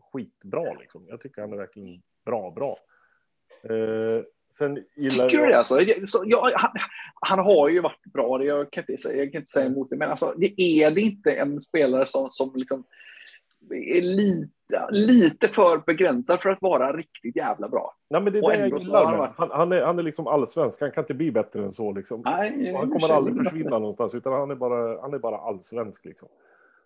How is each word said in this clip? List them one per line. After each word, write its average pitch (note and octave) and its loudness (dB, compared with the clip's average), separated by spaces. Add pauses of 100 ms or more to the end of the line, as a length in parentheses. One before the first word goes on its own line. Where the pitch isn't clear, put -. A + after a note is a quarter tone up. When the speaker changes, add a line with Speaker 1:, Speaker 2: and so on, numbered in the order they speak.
(120)
Speaker 1:
skitbra, A#2 -8
liksom. E2 -20
Jag A2 -16
tycker C3 -16
han G#2+ -12
är G#2 -10
verkligen F#2+ -16 (220)
bra, G#2+ -6
bra. A#2+ -8 (840)
Eh, A2 -2 (300)
sen C#3+ -6 (120)
gillar C3 2
Speaker 2:
Tycker B2 4
du - 4
Speaker 1:
jag - 6
Speaker 2:
det, C#3 8
alltså? C3 4
Jag, G3 2
så, - 0
jag, A#3+ 4
han, - 2 (500)
han F#3+ 0
har F3+ 6
ju F3 2
varit D#3+ -4 (100)
bra, C3 0
det C3+ -2
jag C#3+ -2
kan F3 -8
inte - -8
säga, C3 -4
jag C#3 -8
kan D#3+ -10
inte - -16
säga C3+ 0
emot C3 -4
det, D3 -6
men D3 -4
alltså, D3+ -4
det F#3+ -2
är D#3 4
det E3 2
inte G3+ 0
en C#3+ -4
spelare C3+ 0
som... C3+ -4
som C3+ -4
liksom B2+ -6 (840)
är C#3 -2
lite, F3+ 0 (400)
lite G#3+ 6
för E3+ 4
begränsad E3 2
för G3 0
att F#3+ -2
vara C#3 2
riktigt - -10
jävla B2 -4
bra? - -4 (140)
Speaker 1:
Nej, D#3+ 0
men G3+ 0
det G#3 0
är G#3+ 2
Speaker 2:
Och G3+ 6
Speaker 1:
det A#3 4
jag G3+ 0
Speaker 2:
ändå - 0
så F3+ -6
Speaker 1:
gillar G3+ 2
Speaker 2:
har E3+ 8
han D#3+ 2
Speaker 1:
med. - 0
Speaker 2:
varit C3 -4
Speaker 1:
Han, E3 -2
han E3+ 2
är, F3 2
han F3 0
är E3+ -2
liksom D#3 -6
allsvensk, C#3 0
han C#3+ -2
kan D#3 -4
inte C#3+ -8
bli D3 -2
bättre G#2+ -2
än D3 -6
så, G#2+ -6
liksom. A2 -10
Speaker 2:
Nej, F#3+ -4
Speaker 1:
Och - -6
han - -
Speaker 2:
i - -
och - -4
Speaker 1:
kommer C#4+ -2
Speaker 2:
för D#3+ 2
sig. D#3 4
Speaker 1:
aldrig C3 0
försvinna D3+ -2
någonstans, G#2+ -4
utan A#2+ -6
han C#3 -4
är C#3 -8
bara, A#2+ -4
han C#3 -10
är C#3 -8
bara A2+ -6
allsvensk, G#2+ -10
liksom. - -20 (580)